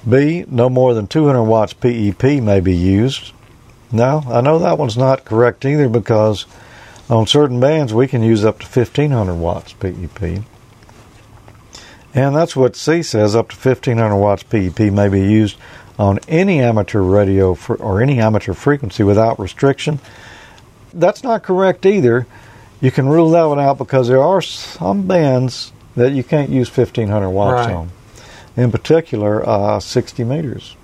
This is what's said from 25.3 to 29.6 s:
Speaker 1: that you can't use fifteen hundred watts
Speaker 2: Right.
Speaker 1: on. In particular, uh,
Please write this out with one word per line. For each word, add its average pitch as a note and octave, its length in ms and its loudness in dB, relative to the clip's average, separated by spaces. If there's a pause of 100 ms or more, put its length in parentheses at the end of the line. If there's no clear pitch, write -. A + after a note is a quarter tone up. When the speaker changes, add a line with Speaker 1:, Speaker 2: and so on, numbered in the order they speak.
Speaker 1:
that B2 160 2
you C3+ 140 -4
can't C#3+ 260 -2
use B2+ 180 0
fifteen A#2 400 -2
hundred G2+ 220 -2
watts A2+ 380 0
Speaker 2:
Right. F2+ 80 -6
Speaker 1:
on. E2+ 140 -10 (640)
In A#2+ 160 0
particular, A2 760 -2
uh, G#2 320 0